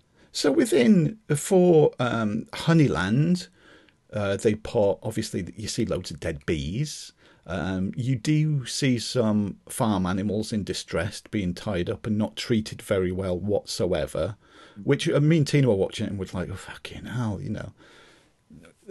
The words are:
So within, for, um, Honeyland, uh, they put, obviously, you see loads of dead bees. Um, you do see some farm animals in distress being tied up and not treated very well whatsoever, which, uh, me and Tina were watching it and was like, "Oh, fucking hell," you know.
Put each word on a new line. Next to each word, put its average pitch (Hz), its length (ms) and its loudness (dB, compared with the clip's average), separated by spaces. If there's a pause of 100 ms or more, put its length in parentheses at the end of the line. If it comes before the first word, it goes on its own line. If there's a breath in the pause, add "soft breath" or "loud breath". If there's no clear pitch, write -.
(340 soft breath)
So - 180 0
within, 240 680 4 (140)
for, 175 640 6
um, 117 520 0
Honeyland, 143 960 2 (640 soft breath)
uh, 101 240 -2
they 107 200 2
put, 101 460 0
obviously, 110 540 -6
you 107 140 -10
see 120 160 -2
loads 90 260 -4
of 78 80 -12
dead 82 260 -6
bees. 92 680 -4 (340 soft breath)
Um, 92 480 -4
you 127 220 -2
do 151 480 0
see 127 340 0
some 107 600 0 (100)
farm 104 360 0
animals 98 460 -2
in 101 140 -2
distress 90 560 -4 (100)
being 92 220 -2
tied 87 360 -4
up 101 160 -6
and 107 120 -2
not 107 180 -2
treated - 460 -2
very 92 320 0
well 90 260 -2
whatsoever, 92 960 -2 (480 loud breath)
which, 143 240 0
uh, 139 140 4
me 156 160 6
and 143 100 2
Tina 135 220 4
were 104 60 4
watching 98 320 -2
it - 20 -6
and 98 100 -6
was 92 140 -8
like, 92 160 -4
"Oh, 95 60 -10
fucking - 500 -14
hell," 110 360 -4
you 98 100 -8
know. 101 200 -8 (1200 soft breath)